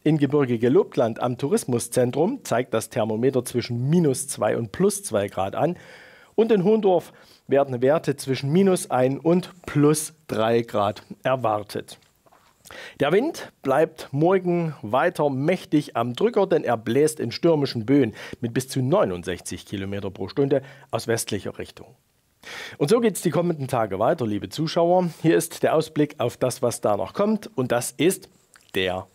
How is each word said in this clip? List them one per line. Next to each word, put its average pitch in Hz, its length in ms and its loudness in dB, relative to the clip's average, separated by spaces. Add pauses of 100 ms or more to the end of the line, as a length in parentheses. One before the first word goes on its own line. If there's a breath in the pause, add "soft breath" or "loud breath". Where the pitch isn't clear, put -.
In 156 140 4
Gebirge 135 400 2
Gelobtland 123 640 2
am 123 160 -2
Tourismuszentrum 139 1080 0
zeigt 123 300 -2
das 110 160 -2
Thermometer 120 560 0
zwischen 123 420 -4
minus 156 400 2
zwei 113 300 -2
und 117 120 -6
plus 202 320 -2
zwei 101 260 -2
Grad 98 260 -4
an. 151 240 -2 (560 loud breath)
Und 226 180 2
in 190 120 2
Hohendorf 196 500 2 (340 soft breath)
werden 131 320 2
Werte 139 360 2
zwischen 135 340 -4
minus 185 400 2
ein 127 280 2
und 175 440 0
plus 147 500 2 (140)
drei 110 340 2
Grad 104 420 -2 (200)
erwartet. 113 760 -4 (1040 loud breath)
Der 143 120 2
Wind 247 400 0 (100)
bleibt 147 480 0
morgen 175 720 2
weiter 147 480 0
mächtig 147 640 -2
am 120 160 -2
Drücker, 196 340 0
denn 156 160 2
er 117 140 0
bläst 123 440 0
in 117 120 -4
stürmischen 139 540 0
Böen 131 280 4 (260 loud breath)
mit 117 120 -6
bis 131 160 -4
zu 131 140 -4
neunundsechzig 92 840 -2
Kilometer 98 460 -8
pro 95 180 -8
Stunde 139 320 0 (300 loud breath)
aus 117 160 -6
westlicher 110 500 -4
Richtung. - 380 -16 (800 loud breath)
Und 147 140 0
so 240 100 4
geht's 220 220 0
die 175 80 2
kommenden 165 380 -2
Tage 107 300 -2
weiter, 131 280 0
liebe 98 240 -4
Zuschauer. 170 580 0 (140)
Hier 170 160 4
ist - 240 -6
der 123 120 4
Ausblick 151 440 0
auf 120 180 -2
das, 127 240 -2
was 120 220 -2
da 104 160 2
noch 92 160 -6
kommt, 208 420 -2
und 127 160 -2
das 123 240 -4
ist 185 320 0 (460)
der 92 400 -4